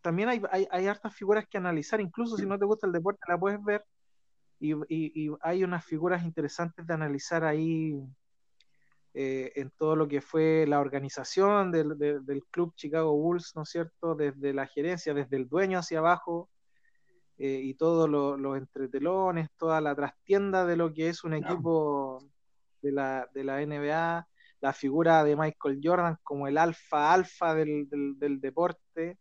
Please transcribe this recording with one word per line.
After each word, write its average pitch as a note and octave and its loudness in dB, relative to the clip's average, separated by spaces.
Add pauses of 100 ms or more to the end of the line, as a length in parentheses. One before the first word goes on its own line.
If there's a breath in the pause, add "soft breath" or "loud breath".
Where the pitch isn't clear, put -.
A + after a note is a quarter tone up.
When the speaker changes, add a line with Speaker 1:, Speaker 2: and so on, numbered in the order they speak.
Speaker 1:
también F3+ 0
hay, A#3+ 0
hay, F#3+ 2
hay F#3 0
hartas G#3 -6
figuras G#3 0
que G3+ -6
analizar, F3+ -2
incluso A3 -4
si G3 -2
no G3+ -2
te G3+ 2
gusta G#3+ 0
el F3+ -2
deporte, F3 -2
la F3 0
puedes G3+ -2
ver, G#3 -2 (720)
y, D3+ -2 (140)
y, D#3+ -4
y D3+ -6 (100)
hay F3+ 0
unas F3+ -2
figuras F3 -2
interesantes E3 -6
de E3 -4
analizar D#3 -2
ahí, D#3+ 0 (1120)
eh, C3+ -4
en C3+ -6
todo D#3 0
lo D#3 2
que C#3+ 0
fue D#3+ 2
la C#3+ 4
organización C#3+ 2
del, D#3 0
del, D3 0
del C#3 -4
club E3+ -2
Chicago D#3+ 0
Bulls, E3+ 0
¿no D#3+ -8
es D#3 -10
cierto? E3 -4
Desde C#3 -2
la C3+ -2
gerencia, D#3+ -4
desde C#3 -2
el C3 -2
dueño F#3 0
hacia E3 -4
abajo, E3+ 0 (960)
eh, C3+ -2
y C3+ -6
todos E3 4
lo-, C#3+ 2
los C#3 -4
entretelones, D#3 -2
toda D#3+ 0
la D3 0
trastienda F#3+ 0
de E3+ 2
lo E3 2
que D#3+ -2
es E3+ -6
un E3 -2
Speaker 2:
Claro. D#3 -2
Speaker 1:
equipo D3 -2 (580)
de C#3+ 0
la, C3+ -2
de C3+ -6
la C3+ -2
N D3 -4
B C#3+ -2
A, E3 -2 (320 soft breath)
la C3+ 0
figura D#3+ 6
de D3 4
Michael D3+ -2
Jordan E3+ 2
como C#3 -4
el C#3+ 2
alfa, D#3+ 4
alfa F3+ 2
del, D3+ 0
del, C#3+ -4
del C#3 -2
deporte E3 -4